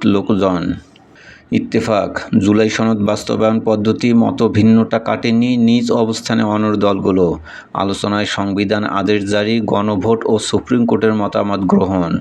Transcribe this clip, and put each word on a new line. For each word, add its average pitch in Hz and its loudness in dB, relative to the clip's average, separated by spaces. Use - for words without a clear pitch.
লোকজন। 95 0
ইত্তেফাক। 107 0
জুলাই 107 2
সনদ 113 -2
বাস্তবায়ন 110 0
পদ্ধতি 110 0
মত 110 2
ভিন্নটা 113 4
কাটেনি, 117 0
নিজ 117 2
অবস্থানে 113 0
অনড় 107 0
দলগুলো। 98 2
আলোচনায় 101 -2
সংবিধান 101 -2
আদেশ 104 0
জারি, 104 0
গণভোট 104 0
ও 117 0
সুপ্রিম 120 -2
কোর্টের 110 2
মতামত 101 -2
গ্রহণ। 92 0